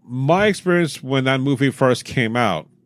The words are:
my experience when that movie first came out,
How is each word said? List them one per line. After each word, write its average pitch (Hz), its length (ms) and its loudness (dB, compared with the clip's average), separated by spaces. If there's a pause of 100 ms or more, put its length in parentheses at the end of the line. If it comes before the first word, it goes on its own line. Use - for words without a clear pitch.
my 143 420 0
experience 175 540 0
when 131 240 -2
that 135 140 0
movie 135 320 0
first 127 340 0
came 113 300 -2
out, 101 340 0 (180)